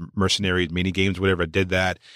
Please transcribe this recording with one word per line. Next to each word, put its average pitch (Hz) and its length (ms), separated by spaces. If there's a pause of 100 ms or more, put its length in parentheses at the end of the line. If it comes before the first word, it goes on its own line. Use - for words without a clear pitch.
(140)
Mercenaries 92 560
mini 90 200
games, 92 300
whatever. 95 220
I 85 40
did 90 220
that. 92 300 (180)